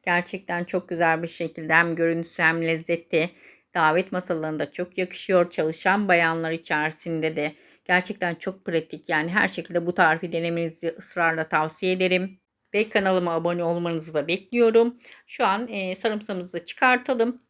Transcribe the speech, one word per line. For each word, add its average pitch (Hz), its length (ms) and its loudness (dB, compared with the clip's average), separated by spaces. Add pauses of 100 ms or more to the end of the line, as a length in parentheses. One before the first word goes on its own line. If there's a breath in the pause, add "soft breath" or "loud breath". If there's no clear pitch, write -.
Gerçekten 175 600 -2
çok 175 240 -4
güzel 165 340 2
bir 170 60 -6
şekilde 165 460 -4
hem 170 220 4
görüntüsü 165 460 0
hem 165 200 2
lezzeti. 165 680 -2 (440 loud breath)
Davet 170 380 2
masalarında 156 600 -4
çok - 260 -8
yakışıyor. 180 520 0
Çalışan 185 580 0
bayanlar 165 420 2
içerisinde 160 840 -2
de 151 160 -2 (320 soft breath)
gerçekten 180 500 0
çok 185 300 -10
pratik. 160 440 -4
Yani 160 220 0
her 196 180 2
şekilde 170 380 -4
bu 175 80 -4
tarifi 165 380 4
denemenizi 170 680 -4
ısrarla 165 500 -2
tavsiye 160 440 0
ederim. 185 480 0 (340)
Ve 214 140 0
kanalıma 185 460 2
abone 175 300 0
olmanızı 170 500 -4
da 147 140 -2
bekliyorum. 233 680 2 (280 loud breath)
Şu - 200 -2
an, 214 220 0
e, 190 260 -6
sarımsağımızı 202 580 -4
da 170 120 -8
çıkartalım. 247 840 0